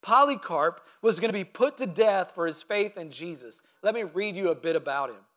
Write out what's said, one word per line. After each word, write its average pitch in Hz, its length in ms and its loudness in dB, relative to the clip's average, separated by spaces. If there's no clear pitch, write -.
Polycarp 202 840 2
was 214 180 2
gonna 226 140 0
be 196 100 -4
put 277 360 0
to 254 60 -2
death 196 480 2
for 170 140 -2
his 156 160 -6
faith 208 320 -2
in 160 160 -12
Jesus. 143 500 -12
Let 214 120 2
me 233 80 -4
read 185 340 -4
you 190 140 0
a 160 40 2
bit 165 220 -2
about 143 320 -2
him. 110 80 -14